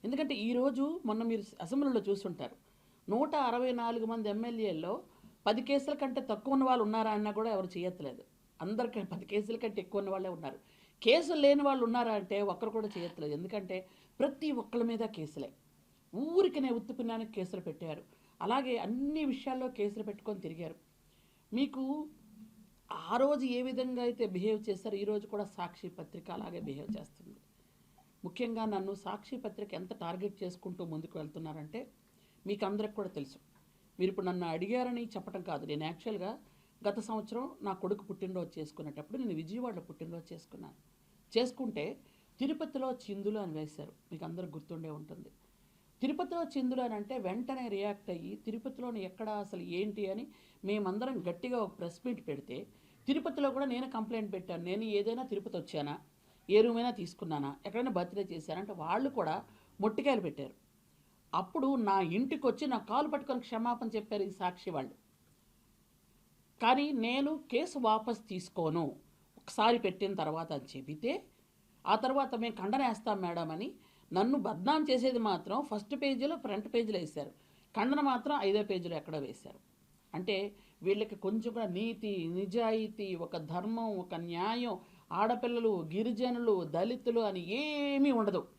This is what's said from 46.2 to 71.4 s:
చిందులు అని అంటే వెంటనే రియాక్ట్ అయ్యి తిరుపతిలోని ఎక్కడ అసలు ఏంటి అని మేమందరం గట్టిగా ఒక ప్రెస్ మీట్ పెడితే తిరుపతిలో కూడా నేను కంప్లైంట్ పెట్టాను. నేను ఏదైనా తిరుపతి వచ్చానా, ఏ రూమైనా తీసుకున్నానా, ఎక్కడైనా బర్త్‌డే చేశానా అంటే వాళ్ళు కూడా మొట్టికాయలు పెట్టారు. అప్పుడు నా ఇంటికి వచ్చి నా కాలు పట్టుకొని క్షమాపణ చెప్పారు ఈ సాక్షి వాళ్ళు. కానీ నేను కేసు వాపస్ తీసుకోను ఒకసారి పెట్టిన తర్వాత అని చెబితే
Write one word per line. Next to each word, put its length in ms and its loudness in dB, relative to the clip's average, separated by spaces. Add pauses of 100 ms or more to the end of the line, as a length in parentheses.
చిందులు 380 0
అని 120 0
అంటే 240 -4
వెంటనే 500 -4
రియాక్ట్ 420 -2
అయ్యి 260 -6
తిరుపతిలోని 680 -6
ఎక్కడ 280 -6
అసలు 320 -4
ఏంటి 480 -2
అని 140 -4 (400)
మేమందరం 520 0 (120)
గట్టిగా 300 -2
ఒక 200 0
ప్రెస్ 260 -8
మీట్ 240 -4
పెడితే 300 -6 (500)
తిరుపతిలో 420 2
కూడా 160 0
నేను 240 -2
కంప్లైంట్ 420 -2
పెట్టాను. 300 -6
నేను 220 0
ఏదైనా 380 2
తిరుపతి 340 -4
వచ్చానా, 380 -2 (540)
ఏ 120 10
రూమైనా 300 4
తీసుకున్నానా, 640 -4 (100)
ఎక్కడైనా 240 0
బర్త్‌డే 420 -2
చేశానా 280 -6
అంటే 120 -8
వాళ్ళు 380 0
కూడా 240 0 (460)
మొట్టికాయలు 400 4
పెట్టారు. 340 -6 (800)
అప్పుడు 440 2
నా 240 4
ఇంటికి 460 2
వచ్చి 200 2
నా 120 2
కాలు 300 2
పట్టుకొని 320 -2
క్షమాపణ 480 -2
చెప్పారు 340 -2
ఈ 80 -2
సాక్షి 400 -4
వాళ్ళు. 240 -4 (1700)
కానీ 320 6
నేను 480 2 (100)
కేసు 280 0
వాపస్ 500 2
తీసుకోను 560 0 (540)
ఒకసారి 400 4
పెట్టిన 360 0
తర్వాత 380 0
అని 260 -6
చెబితే 340 -2 (720)